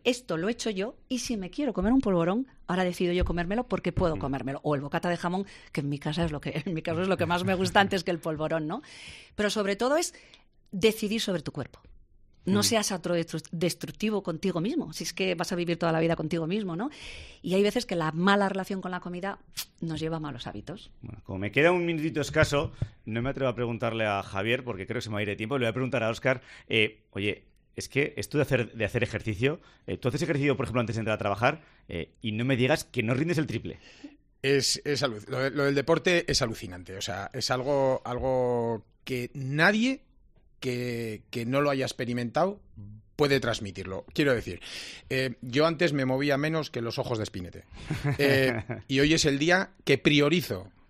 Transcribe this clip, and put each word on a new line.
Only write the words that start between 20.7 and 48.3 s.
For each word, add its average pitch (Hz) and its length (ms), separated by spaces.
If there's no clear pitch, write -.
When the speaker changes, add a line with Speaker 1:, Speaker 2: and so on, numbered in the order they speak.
Speaker 2:
Bueno, - 220
como 95 160
me 104 120
queda 160 200
un 175 140
minutito 160 360
escaso, 147 500
no 113 160
me 127 80
atrevo 131 200
a 110 60
preguntarle 113 500
a 101 180
Javier, 110 400
porque 98 220
creo 113 140
que 107 40
se 107 60
me 107 60
va 101 40
a 107 40
ir 101 60
de 101 60
tiempo, 110 220
le 120 80
voy 113 40
a 113 40
preguntar 127 300
a 110 60
Óscar, 127 320
eh, - 440
oye, 98 340
es - 140
que 143 280
esto 107 200
de 147 60
hacer, 127 300
de 110 120
hacer 110 180
ejercicio, 113 560
eh, - 100
tú 123 120
haces 147 120
ejercicio, 143 360
por 135 80
ejemplo, 120 160
antes 104 140
de 113 40
entrar 107 160
a 101 40
trabajar, 107 420
eh, 87 240
y 110 120
no 113 120
me 135 120
digas 127 260
que 123 200
no 117 100
rindes 156 240
el 156 100
triple. - 320
Speaker 3:
Es, 139 420
es 143 180
alu-, 110 280
lo 127 100
de, 135 120
lo 143 120
del 139 120
deporte 165 540
es 139 120
alucinante, 95 560
o 95 40
sea, 98 320
es 120 160
algo, 135 540
algo 120 840
que 123 280
nadie 185 680
que, 120 720
que 117 160
no 135 160
lo 147 80
haya 135 160
experimentado 123 720
puede 139 240
transmitirlo. 98 760
Quiero 143 200
decir, 95 280
eh, 131 320
yo 131 240
antes 165 280
me 135 120
movía 135 320
menos 156 340
que 120 100
los 117 180
ojos 123 200
de 104 60
Spinete. 87 400
Eh, 135 460